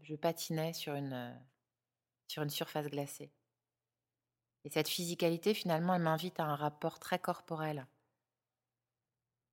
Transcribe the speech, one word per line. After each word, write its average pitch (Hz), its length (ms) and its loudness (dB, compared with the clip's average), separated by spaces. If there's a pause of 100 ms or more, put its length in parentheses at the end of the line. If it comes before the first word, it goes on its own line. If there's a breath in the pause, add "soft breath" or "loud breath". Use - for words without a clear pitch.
je 151 120 -8
patinais 165 580 0
sur 151 220 -6
une, 139 180 -4
euh, 123 220 -8 (960)
sur 151 140 -2
une 147 80 0
surface 151 360 -2
glacée. 143 440 -4 (1300)
Et 147 60 -10
cette 156 180 2
physicalité, 170 680 2
finalement, 175 400 2
elle 175 80 4
m'invite 160 380 2
à 160 40 2
un 147 120 2
rapport 147 420 -2
très - 200 0
corporel. 156 680 -4 (1700)